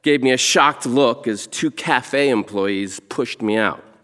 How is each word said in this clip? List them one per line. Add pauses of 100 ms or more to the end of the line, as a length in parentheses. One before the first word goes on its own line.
gave
me
a
shocked
look
as
two
cafe
employees
pushed
me
out. (200)